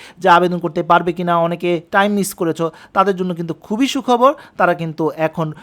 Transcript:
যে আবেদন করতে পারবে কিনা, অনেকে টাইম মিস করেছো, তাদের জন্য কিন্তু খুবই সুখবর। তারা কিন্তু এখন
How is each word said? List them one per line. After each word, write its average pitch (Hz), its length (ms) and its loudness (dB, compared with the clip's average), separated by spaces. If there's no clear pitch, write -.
যে 185 100 2
আবেদন 175 300 4
করতে 170 240 -4
পারবে 170 300 2
কিনা, 175 240 0
অনেকে 170 440 -2
টাইম 208 200 2
মিস 202 220 -2
করেছো, 165 380 -2
তাদের 190 220 2
জন্য 180 200 -4
কিন্তু 170 180 -8
খুবই 233 340 -4
সুখবর। 254 460 2
তারা 180 160 0
কিন্তু 160 420 -4
এখন 160 480 -4